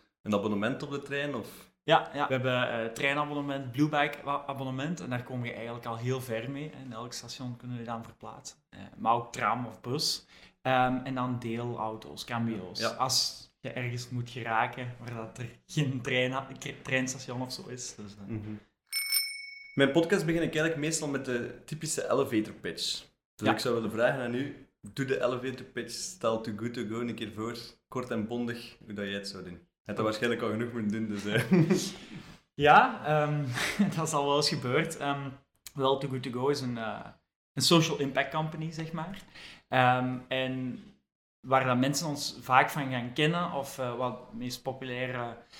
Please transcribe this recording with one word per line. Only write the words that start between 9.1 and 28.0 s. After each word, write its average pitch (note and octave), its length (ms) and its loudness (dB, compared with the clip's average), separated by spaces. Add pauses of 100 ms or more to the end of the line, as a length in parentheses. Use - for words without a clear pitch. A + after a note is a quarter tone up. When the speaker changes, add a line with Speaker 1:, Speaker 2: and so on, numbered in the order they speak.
Speaker 2:
ook A#2 180 0
tram A#2 340 2
of G#2+ 140 -12
bus. - 460 -2 (360)
Ehm, B2+ 420 4
en C3+ 100 -4
dan B2+ 240 0
deelauto's, A2+ 880 -6
cabrio's. A2+ 560 -2
Speaker 1:
Ja. A2+ 80 0
Speaker 2:
Als - 560 0 (160)
je C3 100 -8
ergens B2 380 -4
moet A#2+ 220 -4
geraken A#2+ 680 -2
waar A#2+ 160 -10
dat A2+ 240 -8
er A#2+ 100 -8 (180)
geen C3+ 340 0
trein, B2+ 320 2 (260)
k-, - 260 -10
treinstation B2+ 580 -2
of B2 100 -6
zo - 160 -12
is. B2 260 -10
Dus, G2+ 220 -14
eh. G#2 180 -8
Speaker 1:
Mhm. G#2 160 -6 (1200)
Mijn C3+ 160 8
podcast E3+ 360 4
begin E3+ 160 2
ik C#3 60 2
eigenlijk D#3 280 2
meestal D#3 320 0
met C3+ 160 -2
de B2 300 -2 (100)
typische - 460 -4
elevator A2 420 2
pitch. - 520 -6 (300)
Dus - 120 -4
Speaker 2:
Ja. B2+ 60 6
Speaker 1:
ik A2+ 60 0
zou A#2+ 160 0
willen A2+ 160 0
vragen A#2+ 300 2
aan A#2+ 140 -2
u: C#3+ 320 -4 (260)
doe C3 140 -2
de B2+ 180 2
elevator B2 420 -2
pitch, A2+ 280 -8
stel - 460 -2
Too A2+ 160 -6
Good A#2 180 -6
To A#2+ 140 -4
Go A2+ 120 -4
een A#2+ 140 -4
keer G#2+ 200 -6
voor, A2+ 220 -4 (320)
kort B2 220 -6